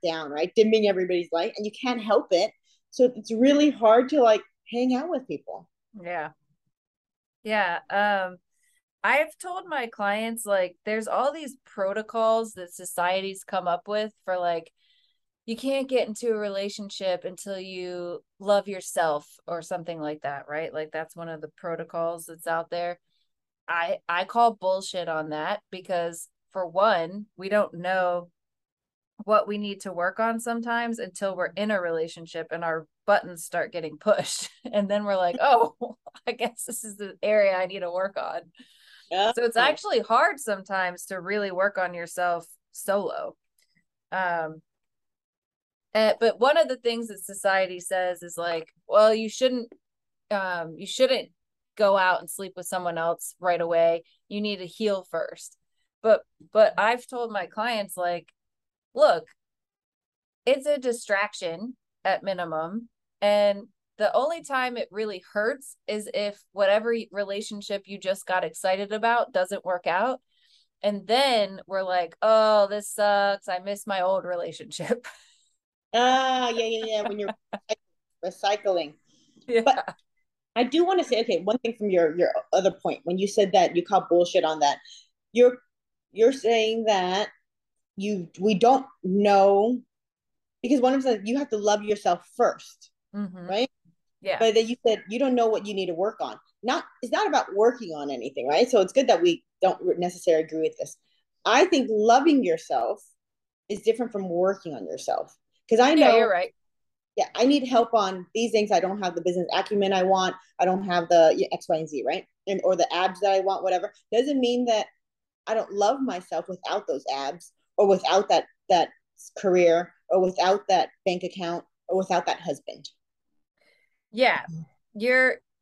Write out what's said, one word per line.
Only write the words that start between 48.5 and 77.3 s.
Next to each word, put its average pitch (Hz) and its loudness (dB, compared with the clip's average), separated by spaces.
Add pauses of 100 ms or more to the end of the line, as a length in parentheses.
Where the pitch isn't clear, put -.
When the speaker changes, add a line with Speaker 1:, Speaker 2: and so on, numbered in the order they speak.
Speaker 2:
"Well, 214 6
you 220 -2
shouldn't, 247 -2 (580)
um, 175 -4
you 180 -14
shouldn't 254 0 (460)
go 202 4
out 185 4
and 170 -14
sleep 190 -10
with 180 -10
someone 175 -4
else 165 -4
right 175 2
away. 170 2 (240)
You 208 -6
need 208 -4
to 180 -12
heal 196 -4
first." - -8 (460)
But, 220 6 (300)
but 214 6
I've 233 0
told 240 -8
my 190 -6
clients, 214 -6
like, 175 -4 (640)
"Look, 240 4 (1200)
it's 269 0
a 294 0
distraction 208 -4 (280)
at 196 0
minimum. 180 -6 (320)
And 208 2 (300)
the 208 0
only 311 0
time 254 -4
it 226 -6
really 202 -8 (100)
hurts 247 -4 (120)
is 214 -6
if 202 -4 (120)
whatever 208 2
y-, 226 -4
relationship 202 -8
you 190 -14
just 190 -6
got 185 -2
excited 196 -4
about 233 0
doesn't 185 -2
work 180 -4
out. 214 -2 (600)
And 202 -4
then 220 0
we're 190 -4
like, 180 -2
'Oh, 214 6
this 208 -6
sucks. 202 2
I 180 -2
miss 202 -8
my 196 -2
old 185 0
relationship.'" 175 -6
<laughs> - -20 (720)
Speaker 1:
Ah, 254 2
yeah, 233 -2
yeah, 220 -4
yeah, 214 -2
when 208 -6
you're 202 -6 (180)